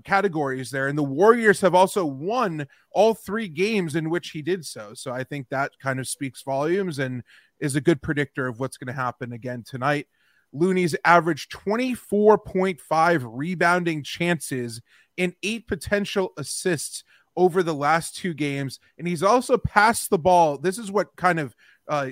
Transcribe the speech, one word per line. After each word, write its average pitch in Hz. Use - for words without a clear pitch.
categories 147
there. 135
And 143
the 151
Warriors 202
have 175
also 185
won 156
all 214
three 214
games 180
in 160
which 170
he 156
did 165
so. 107
So 131
I 127
think 143
that 127
kind 131
of 123
speaks -
volumes 151
and 127
is 143
a 147
good 160
predictor 139
of 117
what's 131
gonna 127
happen 123
again 120
tonight. 139
Looney's 180
averaged 165
twenty-four 214
point 190
five 160
rebounding 165
chances 127
and 180
eight 214
potential 202
assists -
over 180
the 165
last 151
two 180
games. 139
And 165
he's 175
also 247
passed 214
the 202
ball. 165
This 185
is 214
what 196
kind 175
of, 135
uh, 143